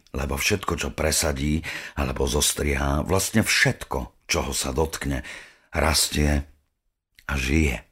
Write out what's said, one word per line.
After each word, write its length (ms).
lebo 180
všetko, 400
čo 160
presadí 720
alebo 300
zostrihá, 800
vlastne 400
všetko, 800
čoho 260
sa 220
dotkne, 480
rastie 720
a 80
žije. 400